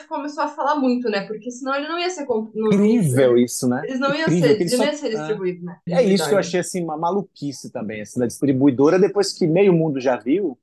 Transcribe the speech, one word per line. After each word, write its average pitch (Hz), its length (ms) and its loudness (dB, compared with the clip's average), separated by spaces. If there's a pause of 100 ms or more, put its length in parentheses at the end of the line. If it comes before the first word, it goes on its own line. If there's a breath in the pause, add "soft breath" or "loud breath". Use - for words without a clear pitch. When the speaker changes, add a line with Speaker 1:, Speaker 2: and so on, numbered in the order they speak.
Speaker 1:
começou 294 380 -6
a 294 40 -2
falar 294 280 -2
muito, 247 320 0
né? 196 180 -2
Porque 220 240 -10
senão 269 240 -6
ele 285 140 -4
não 339 100 -4
ia 349 120 -2
ser 294 160 -8
comp-, 220 280 -4
não, 214 180 0
não, 202 40 4
Speaker 2:
Incrível 147 640 4
isso, 123 300 0
né? 127 140 -2
Speaker 1:
eles 254 180 -6
não 277 140 0
iam 320 140 -2
Speaker 2:
Incrível 175 280 4
Speaker 1:
ser, - 0 -
Speaker 2:
que 180 60 -4
eles 220 100 0
Speaker 1:
ele 247 40 2
não 277 80 0
Speaker 2:
só, - 20 2
Speaker 1:
ia 294 100 -2
ser 277 180 -6
Speaker 2:
é. 214 40 -4
Speaker 1:
distribuído, 190 460 -6
né? 175 140 -12 (120)
Speaker 2:
É 175 140 2
isso 190 240 2
que 208 60 2
eu 196 40 4
Speaker 1:
Distribuidor. - 20 4
Speaker 2:
achei, 175 200 -2
assim, 175 240 -6
uma 156 120 -6
maluquice 165 760 -4
também, 107 300 -8
assim, 123 180 -6
da 120 60 2
distribuidora, 139 720 2
depois 190 340 2
que 185 140 0
meio 180 260 4
mundo 160 280 0
já 123 160 0
viu. 139 460 -2